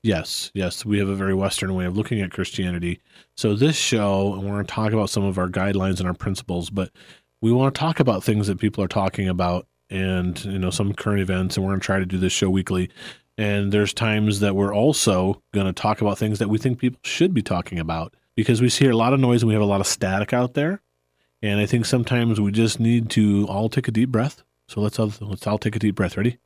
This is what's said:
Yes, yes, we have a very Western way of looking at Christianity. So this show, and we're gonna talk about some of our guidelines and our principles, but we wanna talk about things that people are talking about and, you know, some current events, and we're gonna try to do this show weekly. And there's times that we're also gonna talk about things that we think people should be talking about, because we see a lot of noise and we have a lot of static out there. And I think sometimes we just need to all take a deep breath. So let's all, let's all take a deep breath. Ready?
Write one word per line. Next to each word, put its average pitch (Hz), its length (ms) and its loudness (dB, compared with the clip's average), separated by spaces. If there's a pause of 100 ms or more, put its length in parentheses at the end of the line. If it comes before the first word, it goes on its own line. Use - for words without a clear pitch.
Yes, - 500 -2
yes, 92 320 -4
we 104 140 0
have 98 100 0
a 98 60 -2
very 98 200 0
Western 95 400 -2
way 92 100 -2
of 90 120 -2
looking 107 240 -2
at 92 120 -4
Christianity. 90 680 -4 (360)
So 104 180 2
this 143 220 2
show, 101 580 0
and 95 80 -8
we're 98 140 -4
gonna 101 80 -2
talk 110 280 -2
about 107 180 0
some 104 140 0
of 98 140 -2
our 90 100 0
guidelines 95 520 0
and 90 80 -2
our 90 60 -2
principles, 90 560 -6
but 95 200 -4 (500)
we 113 120 2
wanna 131 180 4
talk 160 300 -2
about 117 240 2
things 104 240 2
that 95 100 -2
people 104 240 0
are 92 60 0
talking 95 400 0
about 90 380 0 (240)
and, 92 540 -2
you 95 140 -6
know, 90 120 0
some 98 240 -2
current 101 260 -2
events, 92 360 -2
and 95 80 0
we're 98 80 -2
gonna 95 80 -2
try 98 200 0
to 92 60 -2
do 92 120 -4
this 92 140 2
show 98 180 2
weekly. 92 400 0 (480)
And 101 340 0
there's 104 220 2
times 107 460 2
that 101 160 2
we're 101 180 0
also 104 680 2 (140)
gonna 95 180 0
talk - 280 -2
about 101 180 0
things 107 220 -2
that 107 80 0
we 110 100 0
think 123 200 -2
people 123 260 -2
should 185 280 0
be 120 100 2
talking 90 360 -4
about, 165 360 -6 (200)
because 113 260 2
we 123 80 4
see 139 180 4
a 120 100 4
lot 117 160 4
of 139 80 2
noise 120 220 4
and 113 60 4
we 107 60 4
have 107 80 4
a 104 40 4
lot 101 140 2
of 101 60 0
static 98 460 -2
out 123 220 0
there. 165 280 -2 (600)
And 104 180 0
I 104 60 2
think 117 200 0
sometimes 117 540 2
we 101 100 2
just 110 300 0
need 113 300 2
to 104 380 4
all 101 200 -2
take 127 180 -2
a 123 60 -4
deep 113 180 2
breath. 120 320 -2 (260)
So - 120 -6
let's 104 180 -2
all, 107 220 0
let's 104 260 -8
all 104 120 0
take 107 180 -2
a - 20 -2
deep 104 160 2
breath. 90 220 -2
Ready? 117 300 0